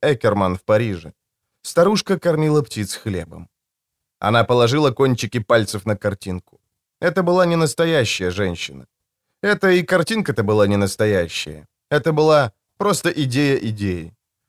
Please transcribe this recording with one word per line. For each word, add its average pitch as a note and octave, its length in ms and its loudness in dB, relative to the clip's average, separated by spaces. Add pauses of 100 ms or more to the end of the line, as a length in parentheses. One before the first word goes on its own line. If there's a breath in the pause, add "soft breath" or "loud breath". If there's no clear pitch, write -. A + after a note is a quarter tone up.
Экерман G2+ 540 0
в - 80 -12
Париже. G#2 500 -2 (480)
Старушка F#3+ 580 0
кормила D#3 420 2
птиц - 340 -6
хлебом. E2 520 -8 (720)
Она A2+ 240 2
положила B2 480 2
кончики B2 480 0
пальцев G#2+ 460 0
на G#2+ 100 -2
картинку. G2 640 -8 (400)
Это F3 240 0
была F3+ 220 2
не E3+ 100 0
настоящая D3+ 760 0
женщина. E2+ 540 -6 (580)
Это G3 260 2
и F3+ 140 4
картинка-то F3 600 -2
была G#2 240 2
не G2+ 100 2
настоящая. F#2 880 -2 (220)
Это D3 220 -2
была D3+ 400 2 (260)
просто G3+ 320 -2
идея C#3 480 0
идеи. G2 560 -6 (360)